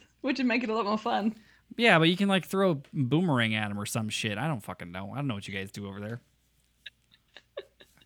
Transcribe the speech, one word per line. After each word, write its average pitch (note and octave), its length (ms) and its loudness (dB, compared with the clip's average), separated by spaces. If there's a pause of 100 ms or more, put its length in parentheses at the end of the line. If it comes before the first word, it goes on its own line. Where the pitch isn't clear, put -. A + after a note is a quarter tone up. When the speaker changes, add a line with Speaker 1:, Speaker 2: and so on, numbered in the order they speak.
(220)
Speaker 1:
which C#4 160 0
would C4 80 0
make A#3 180 2
it A3 60 -2
a A3 40 -2
lot A3 120 0
more G#3+ 120 0
fun. A3 380 0 (400)
Speaker 2:
Yeah, A3 240 8
but E3 80 6
you F3+ 80 4
can, G3 120 2
like, F#3+ 180 2
throw F#3+ 260 2
a C#3+ 60 -2 (140)
boomerang C3 600 2
at G#2+ 160 -2
'em G2+ 80 -6
or G#2 80 -6
some A2 220 -2
shit. G#2 300 -4
I B2+ 100 -2
don't C#3 140 -2
fucking F2+ 280 -12
know. F#2+ 220 -10
I A2 40 -10
don't C#3+ 120 -4
know A#2 60 -2
what G2+ 140 -8
you G2 60 -8
guys G2 160 -6
do G2+ 180 -10
over G2 120 -12
there. A2+ 260 -8
<laughs> - 40 -20 (1800)